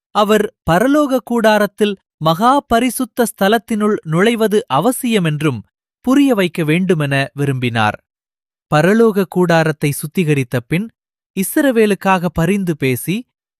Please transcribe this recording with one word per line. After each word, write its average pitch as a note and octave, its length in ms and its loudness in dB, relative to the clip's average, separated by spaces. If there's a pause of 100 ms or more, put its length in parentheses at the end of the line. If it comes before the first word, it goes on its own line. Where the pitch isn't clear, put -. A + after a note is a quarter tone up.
(120)
அவர் G#3+ 440 0 (160)
பரலோக C4+ 460 2
கூடாரத்தில் G#3+ 800 0 (200)
மகா G3 420 0
பரிசுத்த A#3+ 640 -2
ஸ்தலத்தினுள் G#3+ 720 -2 (100)
நுழைவது G#3 540 0 (140)
அவசியமென்றும் D#3+ 880 -2 (400)
புரிய C4+ 340 2
வைக்க F3+ 280 -2
வேண்டுமென D3+ 720 0
விரும்பினார்." B2 720 -2 (680)
பரலோக G3+ 480 2
கூடாரத்தை E3 680 0
சுத்திகரித்த D3 760 -2
பின், G3 220 -4 (500)
இஸ்ரவேலுக்காக G#3 840 0
பரிந்து F3 520 -2
பேசி, C#3+ 500 -4 (320)